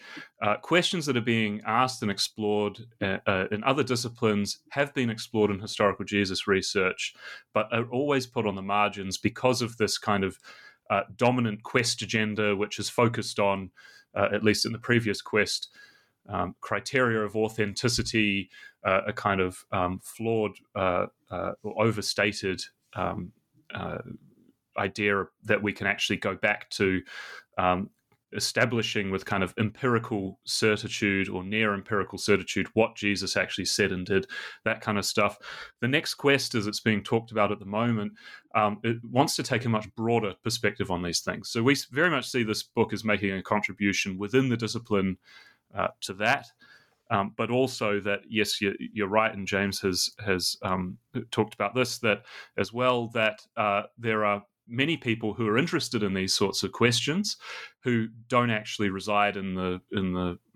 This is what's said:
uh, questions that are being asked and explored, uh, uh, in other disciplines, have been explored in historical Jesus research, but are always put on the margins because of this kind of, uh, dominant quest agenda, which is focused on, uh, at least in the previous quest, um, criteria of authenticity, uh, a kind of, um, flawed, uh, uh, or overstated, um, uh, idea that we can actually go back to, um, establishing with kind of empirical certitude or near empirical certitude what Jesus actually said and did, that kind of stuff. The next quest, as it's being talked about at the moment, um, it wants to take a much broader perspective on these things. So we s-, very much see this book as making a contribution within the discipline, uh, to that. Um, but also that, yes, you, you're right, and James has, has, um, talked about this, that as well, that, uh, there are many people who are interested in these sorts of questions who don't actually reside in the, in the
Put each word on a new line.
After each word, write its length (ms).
uh, 140
questions 500
that 100
are 40
being 440
asked 380
and 80
explored, 680
uh, 240
uh, 260
in 120
other 200
disciplines, 760
have 240
been 160
explored 400
in 100
historical 460
Jesus 420
research, 680
but 200
are 180
always 380
put 180
on 80
the 80
margins 560
because 460
of 140
this 200
kind 260
of, 140
uh, 100
dominant 480
quest 400
agenda, 520
which 220
is 120
focused 500
on, 320
uh, 160
at 120
least 240
in 40
the 60
previous 420
quest, 500
um, 320
criteria 600
of 140
authenticity, 1160
uh, 220
a 60
kind 280
of, 300
um, 320
flawed, 480
uh, 320
uh, 220
or 200
overstated, 800
um, 380
uh, 240
idea 480
that 200
we 100
can 140
actually 300
go 180
back 340
to, 320
um, 320
establishing 720
with 160
kind 160
of 160
empirical 840
certitude 840
or 160
near 280
empirical 440
certitude 560
what 200
Jesus 440
actually 260
said 300
and 120
did, 220
that 160
kind 160
of 80
stuff. 340
The 80
next 280
quest, 380
as 140
it's 140
being 220
talked 280
about 220
at 60
the 60
moment, 460
um, 300
it 220
wants 320
to 60
take 200
a 60
much 260
broader 380
perspective 480
on 120
these 180
things. 280
So 140
we 80
s-, 140
very 240
much 200
see 140
this 200
book 280
as 140
making 260
a 100
contribution 760
within 320
the 80
discipline, 600
uh, 140
to 140
that. 320
Um, 280
but 120
also 520
that, 260
yes, 320
you, 180
you're 300
right, 260
and 140
James 320
has, 300
has, 440
um, 340
talked 220
about 220
this, 240
that 240
as 160
well, 400
that, 260
uh, 280
there 280
are 180
many 280
people 360
who 140
are 100
interested 460
in 100
these 200
sorts 280
of 120
questions 640
who 240
don't 220
actually 400
reside 480
in 180
the, 240
in 180
the 260